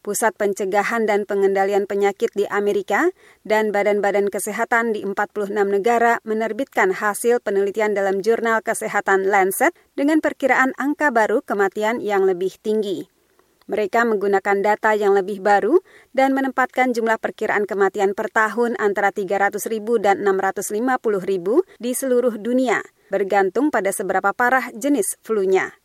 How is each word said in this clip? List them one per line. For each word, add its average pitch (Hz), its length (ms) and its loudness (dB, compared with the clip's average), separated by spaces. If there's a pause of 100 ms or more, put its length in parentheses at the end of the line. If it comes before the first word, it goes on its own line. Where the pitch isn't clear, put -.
Pusat 220 400 -2
Pencegahan 208 640 -2
dan 208 240 0
Pengendalian 196 560 0
Penyakit 202 480 -2
di 202 160 -2
Amerika 208 640 0 (320)
dan 214 240 0
badan-badan 202 640 0
kesehatan 226 640 -2
di 208 80 -8
empat 202 240 -4
puluh 202 240 -6
enam 202 160 0
negara 233 560 2
menerbitkan 220 720 -2
hasil 233 480 -2
penelitian 202 480 -2
dalam 196 320 -2
jurnal 220 400 0
kesehatan 202 640 0
Lancet 196 480 2 (160)
dengan 311 320 2
perkiraan 262 560 0
angka 285 320 0
baru 226 320 2
kematian 214 560 -2
yang 196 240 0
lebih 190 400 -2
tinggi. 208 480 -4 (560)
Mereka 208 400 0
menggunakan 202 560 0
data 214 320 2
yang 202 160 2
lebih 196 320 -2
baru 202 400 4 (320)
dan 269 160 4
menempatkan 254 640 0
jumlah 226 240 0
perkiraan - 480 -4
kematian 196 480 0
per 220 160 -6
tahun 226 480 0
antara 202 320 0
tiga 196 240 -4
ratus 202 320 -2
ribu 220 320 -2
dan 196 240 2
enam 190 160 2
ratus 190 320 -4
lima 247 240 0
puluh 202 240 0
ribu 196 400 0 (160)
di 247 160 -6
seluruh 247 480 0
dunia, 240 400 0 (320)
bergantung 196 560 0
pada 196 240 0
seberapa 190 400 -2
parah 247 400 0
jenis 285 480 -2
flu-nya. 190 640 0